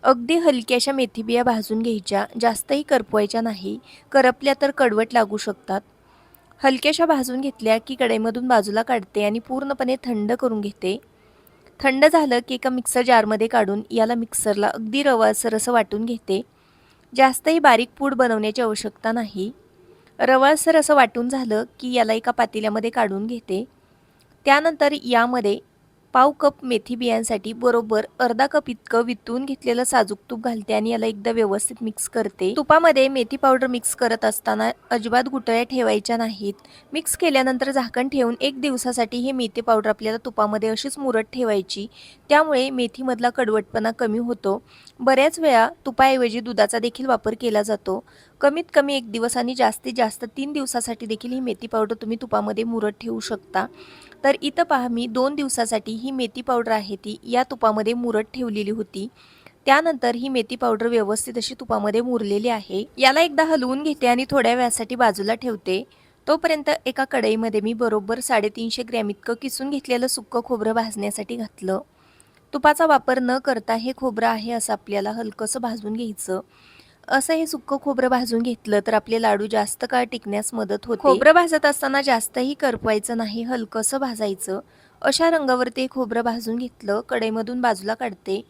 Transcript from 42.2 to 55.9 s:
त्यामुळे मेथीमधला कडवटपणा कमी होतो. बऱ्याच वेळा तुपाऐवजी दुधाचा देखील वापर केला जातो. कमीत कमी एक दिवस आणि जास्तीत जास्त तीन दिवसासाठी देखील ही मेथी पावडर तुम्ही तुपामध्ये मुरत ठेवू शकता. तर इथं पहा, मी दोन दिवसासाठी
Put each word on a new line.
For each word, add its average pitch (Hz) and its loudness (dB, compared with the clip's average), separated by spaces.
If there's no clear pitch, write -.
त्यामुळे 294 4
मेथीमधला 247 -2
कडवटपणा 220 0
कमी 226 -2
होतो. 226 -2
बऱ्याच 269 4
वेळा 254 4
तुपाऐवजी 254 2
दुधाचा 220 0
देखील 240 -4
वापर 226 0
केला 214 0
जातो. 202 -4
कमीत 302 2
कमी 285 2
एक 233 -6
दिवस 233 -2
आणि 247 -2
जास्तीत 240 0
जास्त 233 -2
तीन 277 -6
दिवसासाठी 240 -6
देखील 220 -6
ही 262 -4
मेथी 240 -6
पावडर 220 -2
तुम्ही 226 -6
तुपामध्ये 220 -2
मुरत 226 -2
ठेवू 226 -6
शकता. 196 -4
तर 277 4
इथं 285 -2
पहा, 262 0
मी 240 -4
दोन 254 -2
दिवसासाठी 233 -4